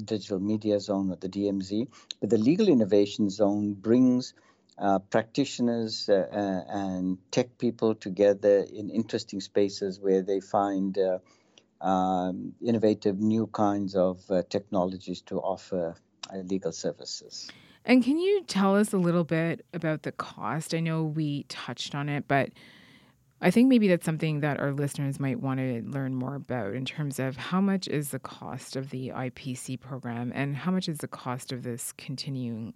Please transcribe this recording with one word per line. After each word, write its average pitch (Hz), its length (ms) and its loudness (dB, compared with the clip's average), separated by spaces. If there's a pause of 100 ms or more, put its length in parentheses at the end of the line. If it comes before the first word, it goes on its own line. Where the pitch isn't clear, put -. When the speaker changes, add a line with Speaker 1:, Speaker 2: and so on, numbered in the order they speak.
(140)
Speaker 1:
digital 98 260 -4
media 104 400 0
zone 98 320 -2
or 87 60 -6
the 95 120 -8
D 98 180 -2
M 98 140 -2
Z. 104 260 -4 (320)
But 107 100 -2
the 110 200 4
Legal 202 200 4
Innovation 104 600 4
Zone 104 440 0
brings, 123 600 4 (440)
uh, 98 220 2 (160)
practitioners, 117 920 0
uh, 101 60 8 (260)
uh, 95 200 0 (240)
and 92 320 -2 (120)
tech 127 280 0
people 113 360 0 (140)
together 101 480 6 (240)
in 101 100 -8
interesting 107 520 -4
spaces 98 580 -2
where 95 240 4
they 98 160 0
find, 98 580 0
uh, 92 220 2 (640)
um, 92 760 0
innovative 107 580 2
new 110 280 2
kinds 101 480 0
of, 92 200 4 (160)
uh, 92 180 2
technologies 92 800 -2
to 98 100 -6
offer, 87 560 -4 (380)
uh, 95 40 -8 (160)
legal 95 180 -2
services. - 800 -10 (340)
Speaker 2:
And 254 160 6
can 254 160 2
you 381 300 2
tell 196 340 4
us 208 120 0
a 208 40 2
little 175 280 2
bit 165 480 -2
about 156 300 -2
the 139 100 -6
cost? - 600 -6
I 165 60 0
know 160 240 0
we 151 460 -2
touched - 440 -10
on 143 140 -4
it, 143 200 -2
but 139 220 2 (920)
I 180 100 4
think 240 160 6
maybe 233 220 6
that's 175 160 2
something 156 340 0
that 143 240 0
our 139 80 0
listeners 139 480 -2
might 135 220 -2
want 131 180 -2
to 127 260 -2
learn 131 300 -4
more 127 200 -4
about 120 440 -6
in 135 60 -6
terms 147 340 -6
of 131 160 -4
how 175 240 -2
much 196 300 0
is 147 220 -4
the 135 80 -6
cost - 580 -12
of 135 120 -8
the 131 220 -8
I 127 240 -6
P 127 180 -8
C 127 220 -10
program 123 580 -8
and 143 220 -4
how 147 160 -4
much 185 160 -2
is 151 120 -4
the 131 100 -8
cost - 420 -8
of 127 120 -8
this 123 280 -8
continuing 127 840 -8